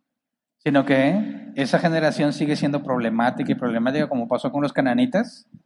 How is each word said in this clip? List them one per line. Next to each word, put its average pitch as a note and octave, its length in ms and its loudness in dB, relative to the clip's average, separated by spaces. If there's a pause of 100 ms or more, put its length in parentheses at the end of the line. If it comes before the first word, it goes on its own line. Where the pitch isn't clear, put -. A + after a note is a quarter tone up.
(580)
Sino C#3+ 260 2
que D3 720 0
esa C#3 240 0
generación D#3 540 2
sigue D3 240 -2
siendo C#3+ 260 -2
problemática B2 680 0
y - 20 0
problemática, C3 540 0
como B2 180 -2
pasó B2+ 240 -2
con C#3+ 120 -2
los C#3 100 0
cananitas, B2+ 760 0 (200)